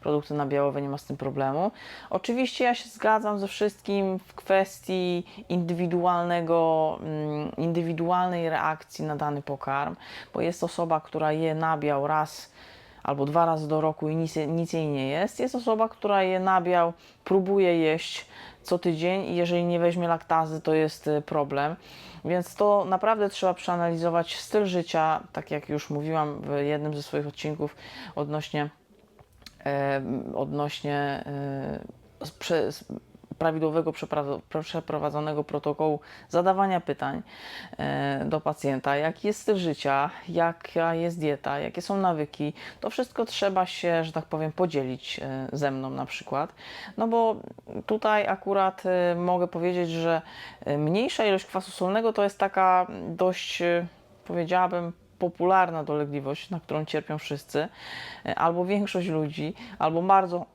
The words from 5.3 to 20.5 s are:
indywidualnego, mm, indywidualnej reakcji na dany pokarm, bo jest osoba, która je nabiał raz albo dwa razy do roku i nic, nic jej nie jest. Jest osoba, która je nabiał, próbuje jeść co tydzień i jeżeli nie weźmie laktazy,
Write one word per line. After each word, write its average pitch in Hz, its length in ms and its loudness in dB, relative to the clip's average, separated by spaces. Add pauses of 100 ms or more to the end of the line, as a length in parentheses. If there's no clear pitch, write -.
indywidualnego, 170 1500 2
mm, 151 560 -4
indywidualnej 170 920 0
reakcji 156 560 -4
na 151 100 -4
dany 147 260 -2
pokarm, 143 540 -4 (380)
bo - 80 -2
jest 170 220 -2
osoba, 165 380 0
która 156 300 -2
je 160 240 0
nabiał 147 520 0
raz 156 440 -2 (520)
albo 139 220 0
dwa 165 200 4
razy 156 220 0
do 156 140 2
roku 156 280 0
i 156 60 0
nic, 165 200 -2 (120)
nic 165 260 0
jej 160 140 0
nie 139 200 0
jest. 165 320 -2
Jest 254 160 -2
osoba, 226 340 2
która 202 340 2
je 185 160 2
nabiał, 180 540 4 (300)
próbuje 190 540 4
jeść 160 480 0 (440)
co 180 100 4
tydzień 175 460 2
i 175 100 -2
jeżeli 175 300 2
nie 175 140 2
weźmie 170 280 2
laktazy, 160 540 0